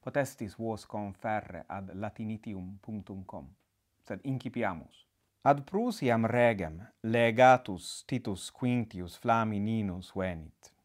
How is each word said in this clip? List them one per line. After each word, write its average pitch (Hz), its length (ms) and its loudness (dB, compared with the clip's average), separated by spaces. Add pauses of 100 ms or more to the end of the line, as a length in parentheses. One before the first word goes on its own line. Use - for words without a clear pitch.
potestis 120 540 -4
vos 113 280 -6
conferre 104 800 -6
ad 95 260 -10
latinitium 104 880 -8
punctum 98 420 -12
com. 82 220 -14 (560)
Sed 98 220 -10
incipiamus. 113 800 -6 (380)
Ad 143 200 6
Prusiam 143 640 0
regem 110 540 2 (220)
legatus 117 1040 4
Titus 113 440 -6
Quintius 113 680 -2
Flamininus 107 960 0
venit 90 560 -6 (120)